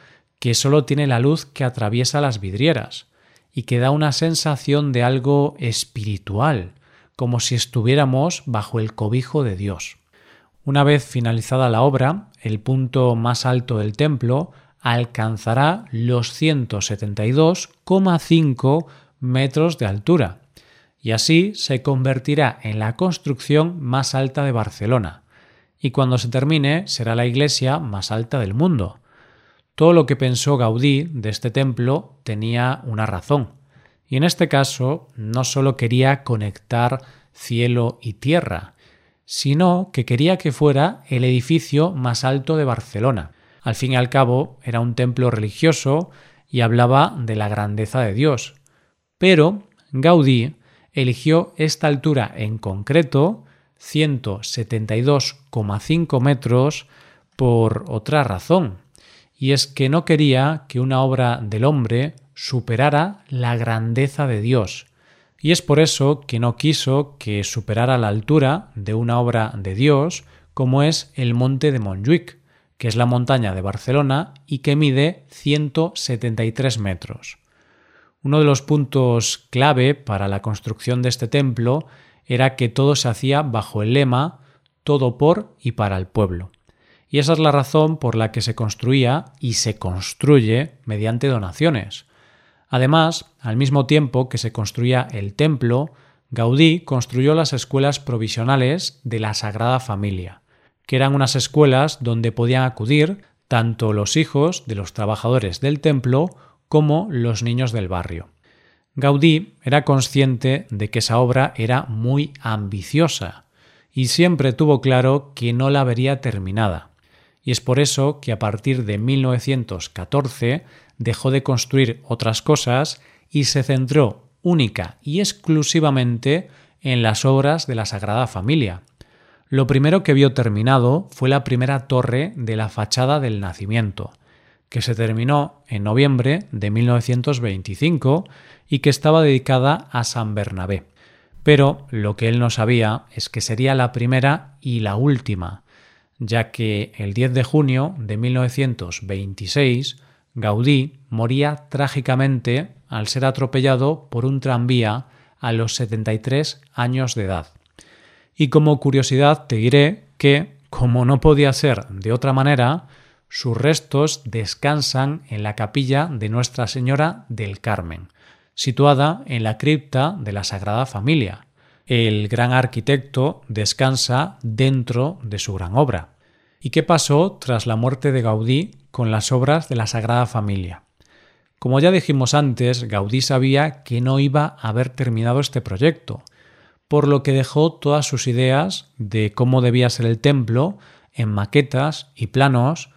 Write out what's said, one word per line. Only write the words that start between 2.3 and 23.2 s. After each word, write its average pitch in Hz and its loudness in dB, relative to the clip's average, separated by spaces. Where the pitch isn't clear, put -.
vidrieras 107 -2
y 123 -6
que 120 0
da 131 2
una 147 2
sensación 147 0
de 123 0
algo 139 2
espiritual, 107 -2
como 120 -2
si 117 -2
estuviéramos 131 0
bajo 113 -4
el 110 -6
cobijo 123 -2
de 107 -2
Dios. 95 -8
Una 143 2
vez 143 4
finalizada 120 0
la 113 2
obra, 139 0
el 107 -4
punto 131 0
más 117 -2
alto 123 0
del 104 -4
templo 143 0
alcanzará 120 -2
los 120 -2
ciento 139 -2
setenta 104 -4
y 117 0
dos 160 2
coma 185 2
cinco 151 2
metros 135 0
de - -4
altura, 104 0
y - -6
así 160 2
se 127 -4
convertirá 135 0
en 107 -6
la 110 -2
construcción 160 -2